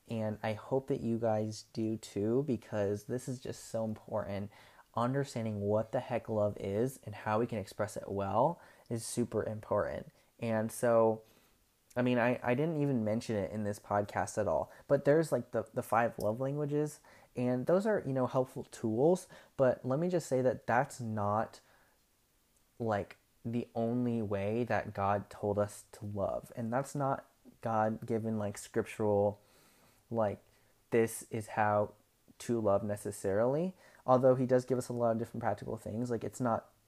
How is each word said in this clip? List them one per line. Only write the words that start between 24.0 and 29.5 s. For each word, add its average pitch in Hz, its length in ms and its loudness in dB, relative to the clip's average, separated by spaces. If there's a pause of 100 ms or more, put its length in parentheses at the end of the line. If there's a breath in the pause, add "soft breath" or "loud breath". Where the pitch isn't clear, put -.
way 104 440 0
that 107 280 -2
God 98 360 0
told 101 280 -2
us 104 360 -2
to - 60 -20 (140)
love. 95 420 -4
And 113 160 -6
that's 135 220 -2
not 139 320 -2 (380)
God-given, 110 760 0
like, 104 220 -4
scriptural, 104 800 0 (720 soft breath)